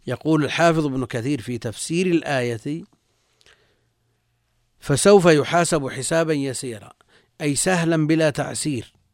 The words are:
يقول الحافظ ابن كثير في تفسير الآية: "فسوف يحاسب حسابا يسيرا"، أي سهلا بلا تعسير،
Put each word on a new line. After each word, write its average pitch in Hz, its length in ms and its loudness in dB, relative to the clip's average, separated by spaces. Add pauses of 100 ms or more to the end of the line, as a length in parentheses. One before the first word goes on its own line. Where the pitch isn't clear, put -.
يقول 147 380 0
الحافظ 165 400 2
ابن 131 200 -4
كثير 127 360 -4
في 123 160 -8
تفسير 160 480 -4
الآية: 147 760 -2 (2000)
"فسوف 190 460 6
يحاسب 156 640 2
حسابا 160 440 -2
يسيرا"، 123 580 -6 (500)
أي 147 140 0
سهلا 165 520 0
بلا 160 220 2
تعسير، 127 640 -6 (200)